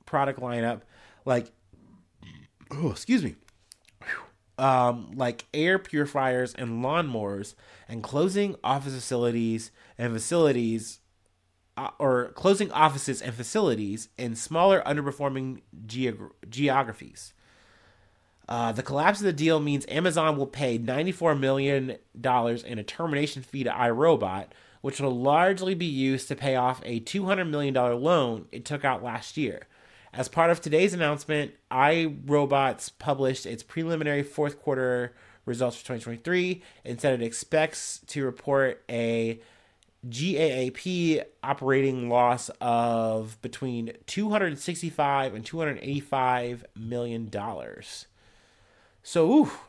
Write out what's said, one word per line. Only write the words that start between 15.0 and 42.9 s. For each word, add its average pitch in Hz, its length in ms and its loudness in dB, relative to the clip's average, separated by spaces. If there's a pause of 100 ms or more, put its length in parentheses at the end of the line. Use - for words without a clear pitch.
geog-, 117 460 -4 (180)
geographies. 131 840 -2 (1160)
Uh, 117 220 -2
the 110 100 -4
collapse 156 380 2
of 208 60 -2
the 180 80 2
deal 156 260 2
means 143 280 0
Amazon 160 480 2
will 139 120 -2
pay 131 320 -2
ninety-four 156 560 0
million 135 640 0 (220)
dollars 120 440 2
in 113 160 -8
a 104 40 -8
termination 147 600 -4
fee 135 200 -6
to 117 60 0
iRobot, 117 800 2 (340)
which - 180 -6
will 135 160 0
largely 180 580 2
be 175 120 -4
used 135 420 0
to 139 80 -4
pay 135 200 0
off 127 280 0
a 117 160 -4
two 190 260 -4
hundred 190 200 0
million 147 280 -2
dollar 123 220 4
loan 127 560 2
it - 140 -12
took 147 180 -6
out 123 200 0
last 117 340 -8
year. 120 300 -4 (460)
As 127 140 -4
part 170 240 4
of 170 100 2
today's 175 320 2
announcement, 151 600 -2 (180)
iRobots 143 1300 2
published 135 460 0
its 113 180 -10
preliminary 156 600 -2
fourth 143 360 -4
quarter 123 560 0 (300)
results 120 320 -2
for - 80 -18
twenty 120 160 -6
twenty-three 180 640 -2 (200)
and 120 160 -8
said 135 140 2
it 120 120 0
expects - 800 -2
to 139 180 -4
report 135 640 0
a 117 500 0 (720)
gaap 151 1160 0 (160)
operating 135 680 0
loss 123 400 4 (100)
of 113 800 0